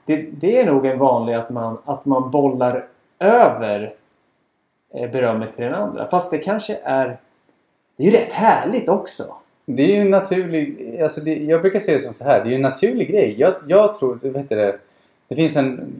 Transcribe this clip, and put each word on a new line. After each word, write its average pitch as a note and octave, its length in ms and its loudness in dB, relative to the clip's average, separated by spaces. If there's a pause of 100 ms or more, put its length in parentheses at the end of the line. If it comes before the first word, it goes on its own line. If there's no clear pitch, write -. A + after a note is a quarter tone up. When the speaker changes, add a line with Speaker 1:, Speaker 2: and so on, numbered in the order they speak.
Speaker 1:
Det, D#3 120 0
det F#3 440 0
är A3+ 60 4
nog C3+ 200 2
en C3 120 -2
vanlig A#2+ 360 2
att A2+ 160 -4
man, A2+ 340 -6
att C#3 200 -8
man C3 260 0
bollar B2+ 560 0 (320)
över, A#2 760 2 (1000)
eh, A#2+ 160 -6
berömmet A2+ 440 -2
till A#2+ 100 -8
den C3 100 -4
andra. G3+ 320 -6
Fast F3 240 -2
det D#3 80 -2
kanske G#3 460 -4
är, C3 340 -2 (800)
det C3 100 -6
är G3+ 40 6
ju A3 80 6
rätt - 140 -2
härligt G#3+ 560 0
också. - 360 -2 (420)
Speaker 2:
Det C3 160 0
är G3 140 4
ju G3+ 60 2
en G3 80 4
naturlig, E3 920 -2
alltså D3+ 180 -2
det, D#3 140 -2
jag D3+ 260 0
brukar F#3+ 180 2
se F#3+ 140 0
det C3+ 60 4
som A#2+ 160 -8
så - 100 -14
här, B2+ 180 4
det A2+ 60 -4
är - 20 0
ju B2 60 0
en C3+ 60 0
naturlig F#3+ 480 0
grej. D#3 280 2
Jag, F3+ 160 4 (140)
jag G#3 260 4
tror, B2 280 -2
vet C3+ 260 -6
du A2 80 -2
det, G2+ 220 0 (500)
det B2+ 80 -8
finns D#3 200 0
en, C3+ 440 -2